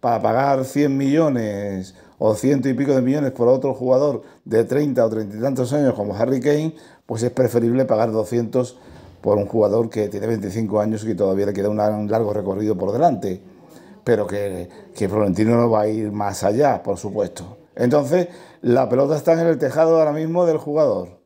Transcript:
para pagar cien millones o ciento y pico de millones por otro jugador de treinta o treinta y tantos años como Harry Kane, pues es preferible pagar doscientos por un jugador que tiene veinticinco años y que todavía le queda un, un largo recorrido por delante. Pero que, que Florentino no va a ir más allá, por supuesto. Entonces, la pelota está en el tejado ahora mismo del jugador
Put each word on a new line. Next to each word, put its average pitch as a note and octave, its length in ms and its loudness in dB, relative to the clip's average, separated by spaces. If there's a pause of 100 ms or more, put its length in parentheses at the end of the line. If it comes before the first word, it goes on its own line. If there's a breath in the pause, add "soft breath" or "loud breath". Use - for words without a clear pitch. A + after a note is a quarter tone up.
para A#2 220 0
pagar C3 420 2
cien C#3 320 0
millones A2+ 960 -2 (240 loud breath)
o G#2+ 160 2
ciento C3+ 340 0
y C3 60 0
pico C#3 200 0
de C3 60 2
millones C3 320 0
por A#2+ 160 2
otro C3 260 2
jugador B2+ 480 0 (220 loud breath)
de A2 200 2
treinta B2+ 400 0
o A2+ 60 2
treinta G#2+ 260 -6
y G#2+ 40 -8
tantos B2+ 320 -2
años C#3+ 220 2
como G#2 200 -4
Harry B2 260 0
Kane, D3+ 340 0 (320 loud breath)
pues A#2 160 -6
es B2 80 0
preferible A#2+ 560 2
pagar A2+ 260 0
doscientos A#2 680 -2 (420 loud breath)
por G#2 160 2
un G2+ 80 0
jugador A2 460 2
que G#2+ 180 -2
tiene G2+ 180 -6
veinticinco G#2+ 540 -2
años G#2+ 240 -2
y A2 40 -6
que G#2+ 60 -2
todavía F#2+ 300 0
le G2+ 80 -2
queda G2+ 160 -2
un, G#2 100 -2
un G#2 320 0
largo G#2+ 220 0
recorrido G2+ 460 -2
por F#2+ 140 -2
delante. G#2+ 500 -2 (600 loud breath)
Pero G#2 240 0
que, F#2+ 440 -6 (240 loud breath)
que G#2 160 -2
Florentino G#2+ 460 2
no A#2 140 2
va G#2+ 120 2
a G#2+ 60 0
ir G#2+ 220 -4
más G2+ 320 -6
allá, A2 400 2
por - 140 -4
supuesto. G2+ 640 -8 (160)
Entonces, D3 540 2 (340 loud breath)
la A#2+ 260 2
pelota C#3 260 2
está D3+ 200 2
en E3 60 0
el E3 180 2
tejado D#3+ 400 2
ahora D#3 140 4
mismo D#3+ 340 0
del D#3+ 100 2
jugador C#3+ 680 -2